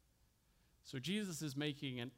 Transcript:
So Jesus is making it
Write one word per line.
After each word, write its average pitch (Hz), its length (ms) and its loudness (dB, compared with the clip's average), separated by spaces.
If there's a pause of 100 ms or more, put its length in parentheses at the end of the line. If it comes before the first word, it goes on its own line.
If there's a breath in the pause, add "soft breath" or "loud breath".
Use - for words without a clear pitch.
(840 soft breath)
So - 160 -4
Jesus 175 440 0
is 143 120 0
making 139 440 0
it 123 200 -2